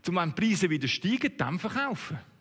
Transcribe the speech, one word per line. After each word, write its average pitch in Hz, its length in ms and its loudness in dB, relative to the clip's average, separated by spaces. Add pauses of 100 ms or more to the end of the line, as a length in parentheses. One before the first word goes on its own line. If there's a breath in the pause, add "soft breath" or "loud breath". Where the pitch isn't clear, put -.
Zum, 180 140 -2
wenn 170 140 2
die - 120 -2
Preise 185 280 4
wieder 151 180 2
steigen, 262 500 0
dann 143 220 -2
verkaufen. 220 580 -4 (240)